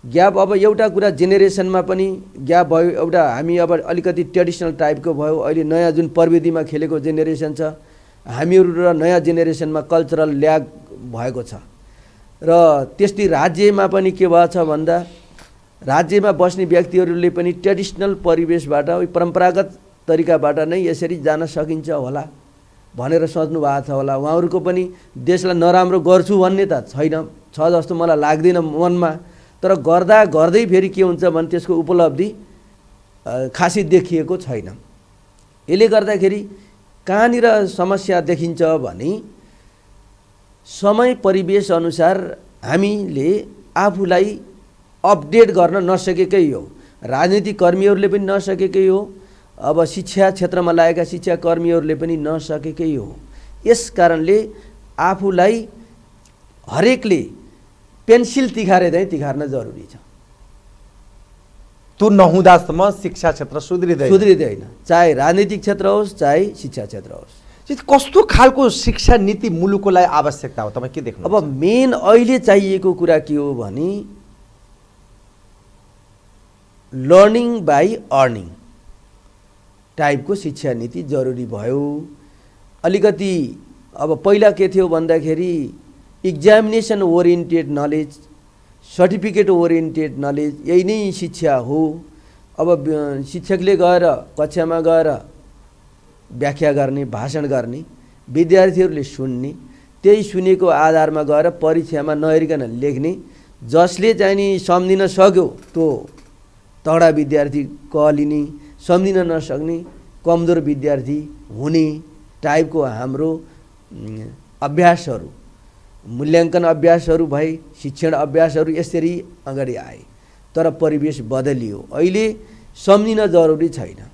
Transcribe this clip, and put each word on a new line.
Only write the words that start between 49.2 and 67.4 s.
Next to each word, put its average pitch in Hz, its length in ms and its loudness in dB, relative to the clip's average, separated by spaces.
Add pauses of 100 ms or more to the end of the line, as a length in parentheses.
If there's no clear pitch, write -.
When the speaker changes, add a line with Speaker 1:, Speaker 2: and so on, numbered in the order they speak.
Speaker 1:
अब 165 260 0
शिक्षा 190 460 0
क्षेत्रमा 180 400 -2
लागेका 165 320 2
शिक्षाकर्मीहरूले 170 920 -2
पनि 165 220 -6
नसकेकै 156 800 -6
हो। 110 200 -10 (520)
यस 233 220 0
कारणले 175 600 0 (500)
आफूलाई 190 680 0 (1000)
हरेकले 185 580 0 (800)
पेन्सिल 240 420 2
तिखारे 185 420 2
चाहिँ 180 160 0
तिखार्न 143 380 -6
जरुरी 127 460 -10
छ। - 40 -20 (2000)
Speaker 2:
त्यो 208 100 4
नहुँदासम्म 180 800 6
शिक्षा 180 400 -4
क्षेत्र 147 280 -8
सुध्रिँदैन। 170 500 -2
Speaker 1:
सुध्रिँदैन, 165 540 4 (240)
चाहे 170 260 4
राजनीतिक 175 480 0
क्षेत्र 196 260 -2
होस्, 202 280 0
चाहे 160 400 0
शिक्षा 120 300 -12
क्षेत्र 101 260 -16
होस्। - 560 -20